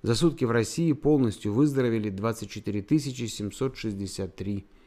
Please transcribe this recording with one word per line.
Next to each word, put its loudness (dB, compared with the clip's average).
За 4
сутки 2
в 2
России 2
полностью 2
выздоровели 2
двадцать -4
четыре -4
тысячи 0
семьсот -6
шестьдесят -6
три -6